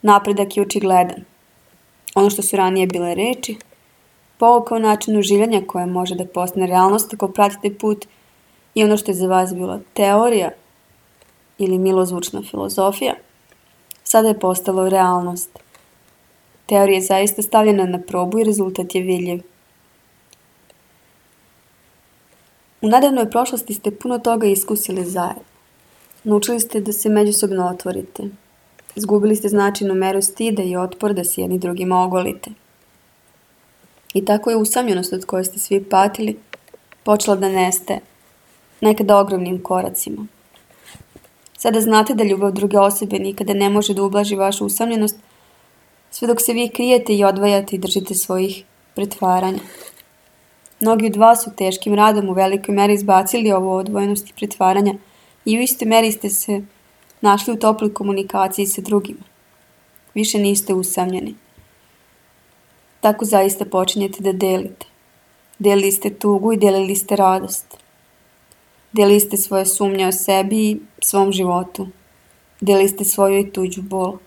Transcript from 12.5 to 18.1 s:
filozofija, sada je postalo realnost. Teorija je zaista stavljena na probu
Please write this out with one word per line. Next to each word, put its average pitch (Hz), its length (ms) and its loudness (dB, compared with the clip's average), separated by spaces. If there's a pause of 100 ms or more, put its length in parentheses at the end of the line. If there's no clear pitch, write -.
filozofija, 196 640 -2 (920)
sada 220 240 2
je 214 120 0
postalo 185 480 -2
realnost. 180 680 0 (1080)
Teorija 196 340 2
je 185 60 -8
zaista 202 360 -2
stavljena 208 420 2
na 180 140 -6
probu 180 400 -4